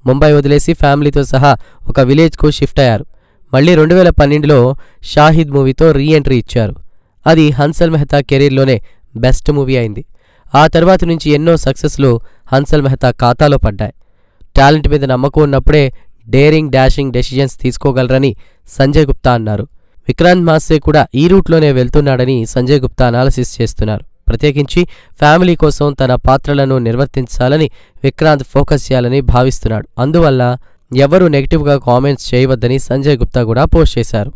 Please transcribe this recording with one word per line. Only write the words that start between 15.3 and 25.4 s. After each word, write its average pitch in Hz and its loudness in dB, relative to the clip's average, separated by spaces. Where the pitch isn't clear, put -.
ఉన్నప్పుడే 139 2
డేరింగ్, 147 2
డాషింగ్ 131 0
డెసిషన్స్ 127 -4
తీసుకోగలరని 131 -2
సంజయ్ 143 0
గుప్తా 131 -2
అన్నారు. 107 -4
విక్రాంత్ 175 2
మాస్సే 156 0
కూడా 147 0
ఈ 151 0
రూట్లోనే 165 2
వెళ్తున్నాడని 127 0
సంజయ్ 127 0
గుప్తా 127 -2
అనాలిసిస్ 123 -2
చేస్తున్నారు. 107 -4
ప్రత్యేకించి 143 -2
ఫ్యామిలీ 170 2